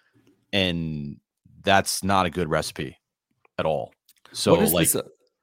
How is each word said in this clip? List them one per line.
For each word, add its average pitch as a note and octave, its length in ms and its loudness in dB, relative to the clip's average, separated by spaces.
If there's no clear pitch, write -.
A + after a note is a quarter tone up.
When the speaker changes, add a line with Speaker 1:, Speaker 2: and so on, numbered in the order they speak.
Speaker 1:
and E2 640 -4
that's G2 400 2
not F#2+ 220 2
a F2 40 -2
good E2 200 -4
recipe D2+ 480 -4
at - 80 -2
all. D2 280 -4
So, - 220 0
Speaker 2:
What F3 80 4
is G#3 100 2
Speaker 1:
like E3+ 180 2
Speaker 2:
this, - 40 -2
uh, - 80 -2